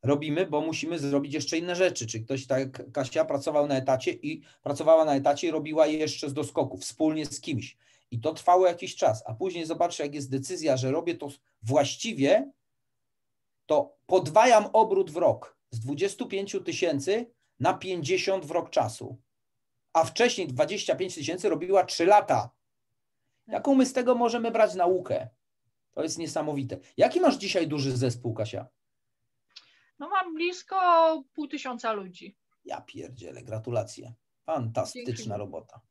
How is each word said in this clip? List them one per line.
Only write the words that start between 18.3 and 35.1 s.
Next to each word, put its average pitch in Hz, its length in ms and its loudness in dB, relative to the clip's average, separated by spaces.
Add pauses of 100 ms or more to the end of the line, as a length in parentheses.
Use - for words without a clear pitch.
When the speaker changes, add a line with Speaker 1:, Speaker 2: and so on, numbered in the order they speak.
Speaker 1:
w 147 60 -10
rok 170 180 -2
czasu. 113 520 -4 (720)
A 165 100 4
wcześniej 226 440 0
dwadzieścia 156 480 0
pięć 185 200 -6
tysięcy - 340 -2
robiła 180 340 2
trzy 170 220 0
lata. 185 440 4 (960)
Speaker 2:
Tak. 220 80 -12
Speaker 1:
Jaką 277 220 2
my 262 100 6
z 247 80 -6
tego 247 220 2
możemy 233 360 0
brać 214 240 4
naukę? 180 540 0 (640)
To - 120 -6
jest 160 140 -6
niesamowite. 151 600 -4 (200)
Jaki 330 240 4
masz 320 160 4
dzisiaj 185 300 -2
duży 135 300 -2
zespół, 120 360 -2
Kasia? - 340 -8 (1300)
Speaker 2:
No, 294 100 -14
mam 370 240 -2
blisko 359 420 -4 (580)
pół 302 140 -8
tysiąca 247 460 -6
ludzi. 190 440 -12 (280)
Speaker 1:
Ja - 160 -10
pierdzielę, - 640 -16
gratulacje. 113 680 -6 (320)
Fantastyczna 127 720 -6